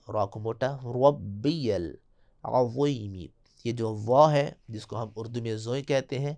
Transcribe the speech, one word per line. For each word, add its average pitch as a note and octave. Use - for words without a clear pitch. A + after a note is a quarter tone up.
را G#2+
کو G#2
موٹا، A2+
ربی B2+
العظیم۔ A2
یہ A#2
جو A2+
وا C#3+
ہے D3
جس A2
کو A2
ہم A2+
اردو A2+
میں A2+
زوئیں A#2
کہتے C3
ہیں C#3+